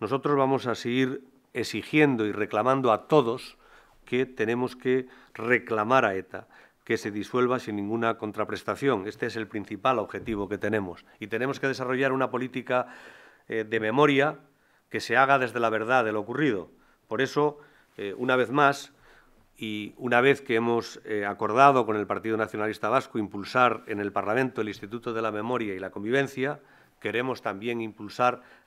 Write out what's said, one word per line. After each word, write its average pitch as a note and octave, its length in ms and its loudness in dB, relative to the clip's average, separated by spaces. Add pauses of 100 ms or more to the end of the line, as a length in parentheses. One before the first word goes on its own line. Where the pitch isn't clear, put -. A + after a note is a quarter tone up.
Nosotros C3+ 340 0
vamos C3+ 320 2
a A#2 80 -2
seguir B2+ 480 -2 (300)
exigiendo B2 720 2
y G2+ 80 -2
reclamando A2+ 580 2
a G#2+ 160 0
todos B2+ 500 2 (460)
que B2+ 220 0
tenemos B2 500 -2
que B2+ 320 -2 (260)
reclamar A#2 680 2
a G2+ 120 2
eta, F#2+ 340 -10 (340)
que A2+ 140 0
se G#2+ 140 -4
disuelva B2 480 0
sin A2 160 -6
ninguna A2 420 0
contraprestación. G#2 880 -4
Este A2+ 200 -6
es A2 80 -6
el A2 120 -6
principal A2 520 -2
objetivo G2+ 500 -6
que G2+ 80 -4
tenemos. G2+ 480 -4 (140)
Y G#2+ 80 -10
tenemos B2+ 320 -4
que C#3+ 80 -2
desarrollar C3 440 -2
una C3 200 -2
política, B2+ 560 -4 (600)
eh, A2+ 160 -4
de A2 160 -2
memoria C#3 600 2 (500)
que A2+ 100 -4
se A2+ 160 -2
haga C3+ 220 6
desde B2 220 -2
la A#2 100 4
verdad A2 340 2
de A2 80 0
lo G#2+ 80 0
ocurrido. G#2+ 520 -2 (360)
Por A2 140 -2
eso, D3 380 0 (380)
eh, G2+ 200 -6
una B2+ 180 0
vez B2 140 2
más, C#3 440 2 (640)
y G#2+ 420 -8
una A#2+ 240 2
vez C#3 200 6
que A#2+ 140 0
hemos, A#2 500 0
eh, G#2+ 180 -4
acordado A2+ 640 4
con G#2+ 120 0
el G2+ 100 -2
Partido G#2 280 -2
Nacionalista G#2+ 540 -2
Vasco B2+ 300 -2
impulsar G#2+ 640 0
en G#2 140 -6
el G2+ 120 -4
Parlamento A2+ 500 -2
el G#2+ 80 -2
Instituto A2+ 440 -10
de A2+ 80 -4
la A2 100 -2
Memoria G#2+ 440 -4
y F#2 40 -10
la F#2 120 -8
Convivencia, C3 720 -4 (380)
queremos A#2 440 -4
también A2+ 360 -4
impulsar A2+ 640 -2 (260)